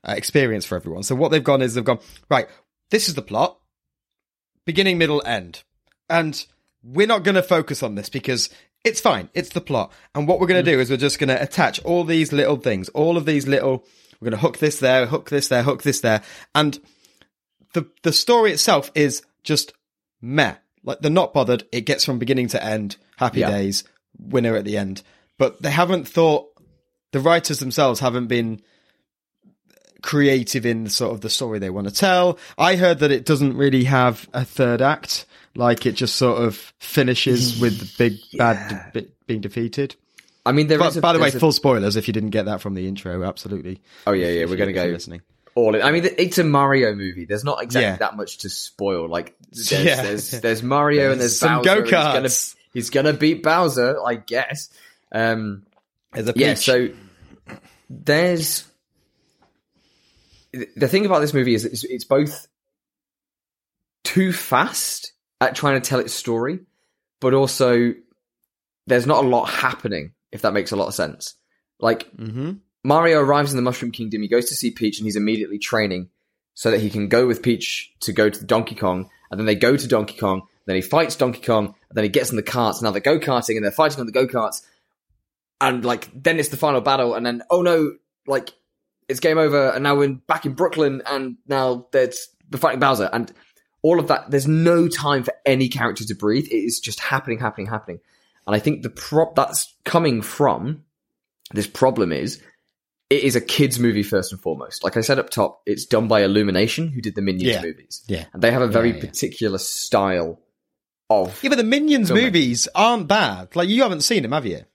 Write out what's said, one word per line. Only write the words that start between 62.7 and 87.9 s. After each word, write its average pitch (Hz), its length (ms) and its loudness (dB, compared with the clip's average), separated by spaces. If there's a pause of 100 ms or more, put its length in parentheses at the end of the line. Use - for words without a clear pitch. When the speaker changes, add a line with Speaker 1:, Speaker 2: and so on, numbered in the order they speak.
Speaker 2:
too 185 300 2
fast - 800 -2 (280)
at 127 140 0
trying 139 260 0
to - 60 -8
tell 131 120 0
its - 140 -6
story, 123 460 -4 (600)
but 131 140 2
also 123 600 2 (920)
there's 123 200 2
not 143 160 4
a 131 40 2
lot 123 220 2
happening, 101 640 -4 (180)
if 104 120 -12
that 101 100 2
makes 101 180 -2
a 107 40 -2
lot 98 120 0
of - 60 -8
sense. - 420 -8 (440)
Like, 113 360 -2
Speaker 1:
Mm-hmm. 123 380 -8 (320)
Speaker 2:
Mario 160 360 4
arrives 143 300 2
in 135 40 -2
the 123 80 0
Mushroom 123 280 -4
Kingdom, 110 300 -6
he 104 60 -4
goes 120 220 0
to - 60 -8
see 120 160 -4
Peach, 107 280 -4
and 107 60 -6
he's 104 100 -4
immediately 104 420 -2
training 98 520 -4 (440)
so - 160 -2
that 113 120 2
he 107 80 -2
can 101 180 -4
go 120 180 4
with 117 160 0
Peach - 500 -4 (100)
to - 120 -6
go 107 160 4
to - 160 -8
Donkey 113 300 0
Kong, 92 340 -4 (220)
and 98 80 -8
then 110 60 -2
they 107 100 2
go 123 220 4
to 123 100 -6
Donkey 110 300 0
Kong, 95 260 -2 (220)
then 95 100 -2
he 95 60 2
fights 156 340 0
Donkey 127 260 -2
Kong, 110 260 0
and - 280 -18
then 107 80 0
he 104 60 0
gets 120 200 0
in 120 60 -4
the 104 80 -2
karts, 117 380 -2
now 110 100 0
they're 101 100 -4
go-karting, 135 540 0
and 107 80 -4
they're 101 80 0
fighting 143 300 0
on 120 40 -6
the 110 60 -10
go-karts, 123 500 -2 (1000)
and, 127 240 0
like, 120 280 -4
then 165 260 0
it's 139 100 -2
the 139 80 -10
final 139 240 0
battle, 127 340 0
and 117 100 -4
then, 120 240 -4
oh 175 120 4
no, 165 320 2 (340)